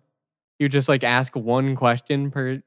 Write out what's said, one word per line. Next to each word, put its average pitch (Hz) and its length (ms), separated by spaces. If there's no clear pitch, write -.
he 147 60
would 139 60
just, 139 160
like, 135 160
ask 123 320
one 131 400
question 131 560
per 131 360